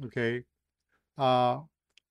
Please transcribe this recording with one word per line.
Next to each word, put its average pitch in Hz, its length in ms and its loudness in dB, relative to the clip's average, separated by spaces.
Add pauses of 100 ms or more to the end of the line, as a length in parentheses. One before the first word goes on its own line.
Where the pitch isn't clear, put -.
okay, 120 400 -2 (720)
uh, 127 440 2 (500)